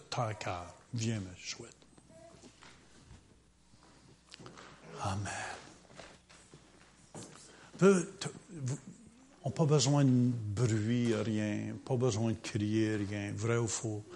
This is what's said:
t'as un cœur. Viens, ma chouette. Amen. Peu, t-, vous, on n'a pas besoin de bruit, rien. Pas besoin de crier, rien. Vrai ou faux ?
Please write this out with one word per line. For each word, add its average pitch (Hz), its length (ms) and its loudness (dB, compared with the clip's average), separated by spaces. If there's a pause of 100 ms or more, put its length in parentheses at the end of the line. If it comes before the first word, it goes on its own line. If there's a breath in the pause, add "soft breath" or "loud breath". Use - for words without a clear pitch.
t'as 123 180 -2
un 110 60 -4
cœur. 87 400 -8 (200)
Viens, 113 260 -2
ma 92 180 -10
chouette. - 380 -12 (3250 loud breath)
Amen. 98 320 -4 (2500 loud breath)
Peu, 185 280 6 (140)
t-, - 100 -6 (200)
vous, 139 280 -6 (680)
on - 60 -4
n'a - 60 -4
pas 165 100 4
besoin 143 400 6
de 131 40 6
bruit, 117 1040 2
rien. 107 580 0 (120)
Pas 135 100 -2
besoin 113 360 2
de 110 60 -2
crier, 107 580 0
rien. 101 400 -4
Vrai 113 220 0
ou 117 100 0
faux ? 107 360 -6 (120 loud breath)